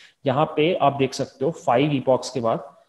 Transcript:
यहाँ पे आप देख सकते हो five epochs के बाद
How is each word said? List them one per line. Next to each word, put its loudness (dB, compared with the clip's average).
यहाँ 2
पे 0
आप 2
देख 0
सकते -6
हो 0
five 0
epochs 0
के -6
बाद -4